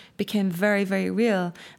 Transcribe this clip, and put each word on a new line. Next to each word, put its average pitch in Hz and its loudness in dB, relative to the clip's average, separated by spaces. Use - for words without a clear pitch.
became 202 0
very, 202 2
very 190 -2
real. 185 0